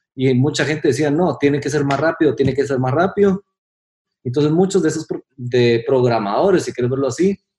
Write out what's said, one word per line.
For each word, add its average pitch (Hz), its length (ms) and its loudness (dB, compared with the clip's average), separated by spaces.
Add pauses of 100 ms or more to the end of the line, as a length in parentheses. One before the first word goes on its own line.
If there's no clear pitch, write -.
(140)
y 131 200 0
mucha 139 300 0
gente 151 220 -2
decía, 143 240 0
"No, 170 280 0
tiene 143 200 2
que 139 120 -6
ser 143 140 0
más 139 140 -2
rápido, 160 380 0
tiene 131 180 0
que 131 140 -2
ser 135 100 -2
más 131 160 -2
rápido". 196 480 0 (800)
Entonces, 147 300 0
muchos 185 280 2
de 156 100 0
esos 156 180 -8
pro-, - 160 -10 (120)
de 120 480 0
programadores, 127 800 0
si - 100 -8
quieres 123 160 -4
verlo 135 200 -2
así, 185 280 -2 (220)